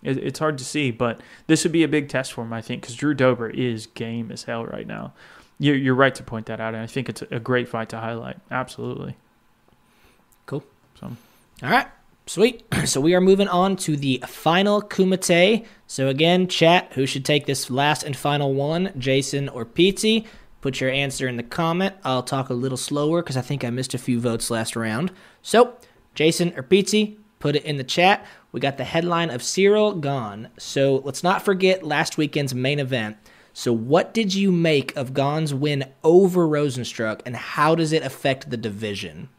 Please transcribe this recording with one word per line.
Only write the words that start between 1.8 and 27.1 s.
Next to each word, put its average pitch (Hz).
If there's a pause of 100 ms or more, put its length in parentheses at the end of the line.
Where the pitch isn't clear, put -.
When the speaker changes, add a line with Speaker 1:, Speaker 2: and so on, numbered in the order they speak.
Speaker 1:
a 151
big 143
test 135
for 123
him, 113
I 113
think, 123
'cause 117
Drew 143
Dober 127
is 117
game 113
as -
hell 117
right 110
now. 107 (460)
You're, 143
you're 135
right 131
to -
point 110
that 110
out, 113
and 113
I 113
think 120
it's 107
a -
great 120
fight 113
to 113
highlight. 117 (120)
Absolutely. 123 (1300)
Speaker 2:
Cool. 143 (340)
Speaker 1:
So. - (540)
Speaker 2:
All 131
right. 254 (400)
Sweet. 226
<clears throat> -
So 135
we 160
are 180
moving 190
on 185
to 160
the 135
final 196
Kumite. 190 (200)
So 135
again, 170
chat, 175
who 135
should 131
take 147
this 135
last 143
and 143
final 143
one, 160
Jason 139
or 117
Pete? 220 (360)
Put 135
your 131
answer 135
in 123
the 120
comment. 170 (100)
I'll 127
talk 135
a 127
little 127
slower 151
'cause 135
I 127
think 143
I 120
missed 127
a 127
few 120
votes 117
last 110
round. 113 (300)
So, 233 (400)
Jason 165
or 139
Pete, 208 (200)